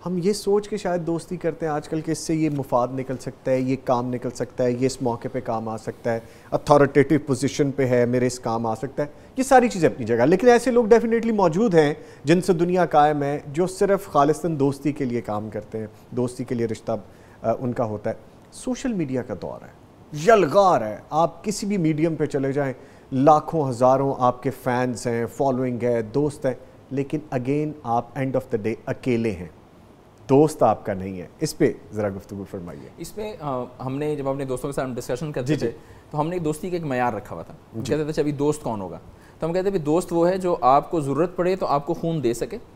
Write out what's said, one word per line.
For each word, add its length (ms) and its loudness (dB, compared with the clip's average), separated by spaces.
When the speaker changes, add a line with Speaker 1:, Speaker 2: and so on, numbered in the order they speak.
Speaker 1:
हम 140 -2
ये 140 2
सोच 340 0
के 120 -6
शायद 220 -2
दोस्ती 360 -4
करते 300 -4
हैं 60 -2
आजकल 280 -4
कि 120 -4
इससे 220 -2
ये 160 2
मुफाद 420 0
निकल 240 -6
सकता 340 -6
है, 120 2
ये 140 0
काम 300 0
निकल 240 -6
सकता 340 -4
है, 160 0
ये 60 2
इस 160 -2
मौके 260 -4
पे 120 -6
काम 280 -4
आ 80 -6
सकता 340 -6
है, 120 -2
अथॉरिटेटिव 680 6
पोजीशन 520 0
पे 140 0
है, 220 4
मेरे 200 2
इस 120 -2
काम 280 -4
आ 80 -2
सकता 280 -8
है, 100 -6
ये 60 0
सारी 240 6
चीज़ें 260 0
अपनी 120 -8
जगह। 180 4
लेकिन 260 6
ऐसे 200 4
लोग 180 2
definitely 440 4
मौजूद 420 2
हैं 220 6
जिनसे 280 4
दुनिया 320 2
कायम 360 4
है, 300 -4
जो 140 0
सिर्फ 460 0
खालिस्तन 440 2
दोस्ती 360 0
के 120 -4
लिए 160 -2
काम 300 -6
करते 280 -10
हैं, 100 -8
दोस्ती 300 -4
के 100 -6
लिए 120 -2
रिश्ता, 280 -6
अ, 680 -6
उनका 240 -2
होता 260 -6
है। 60 -6
सोशल 400 -6
मीडिया 300 -4
का 120 -6
दौर 280 -10
है, 200 -20
यलगार 680 6
है, 280 -6
आप 320 0
किसी 220 -4
भी 120 0
मीडियम 380 2
पे 100 0
चले 260 -2
जाएं, 220 -2
लाखों 560 4
हज़ारों 520 4
आपके 300 2
फैंस 560 -2
हैं, 200 -2
फॉलोइंग 560 -2
है, 300 0
दोस्त 340 -2
हैं, 120 -2
लेकिन 300 -4
again 500 -4
आप 300 -2
end 180 -4
of 180 0
the 80 -2
day 160 -2
अकेले 420 -2
हैं, 200 -10
दोस्त 340 4
आपका 320 0
नहीं 240 -8
है। 120 -14
इस 100 -4
पे 280 0
ज़रा 140 -2
गुफ्तगू 360 -10
फरमाइए। 460 -14
Speaker 2:
इस 100 -12
पे, 320 -10
अ, 220 -4
हमने 340 -4
जब 100 -6
अपने 180 -4
दोस्तों 240 -6
के 40 -6
साथ 220 -4
डिस्कशन 380 -6
करते 140 -6
Speaker 1:
जी, 100 0
जी। 100 -2
Speaker 2:
थे, 40 -2
तो 60 -6
हमने 180 -2
एक 60 -4
दोस्ती 280 -4
का 60 -4
एक 60 -4
मयार 320 0
रखा 200 -10
हुआ 100 -12
था। 120 -20
हम 80 -8
Speaker 1:
जी। 100 -2
Speaker 2:
कहते 120 0
थे, 40 -6
"अच्छा, 140 -2
अभी 100 0
दोस्त 300 0
कौन 180 -4
होगा?" 200 -10
तो 60 -4
हम 60 -2
कहते 140 0
थे, 40 0
"भाई, 100 -2
दोस्त 320 0
वो 120 4
है 140 2
जो 160 0
आपको 460 4
ज़रूरत 380 0
पड़े 180 2
तो 100 -4
आपको 280 0
खून 260 -2
दे 140 2
सके। 240 -8